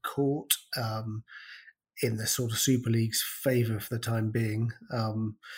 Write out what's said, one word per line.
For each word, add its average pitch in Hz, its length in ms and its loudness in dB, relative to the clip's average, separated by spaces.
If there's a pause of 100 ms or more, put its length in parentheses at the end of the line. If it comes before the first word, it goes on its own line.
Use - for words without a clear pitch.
court, 143 500 0 (240)
um, 110 460 -4 (800)
in 117 140 2
the 110 120 -4
sort 120 240 0
of 110 60 0
Super 123 320 4
League's 113 320 2
favour 120 580 2
for - 140 -6
the 113 60 -2
time 113 320 0
being. 113 400 0 (220)
Um, 110 420 -2 (220)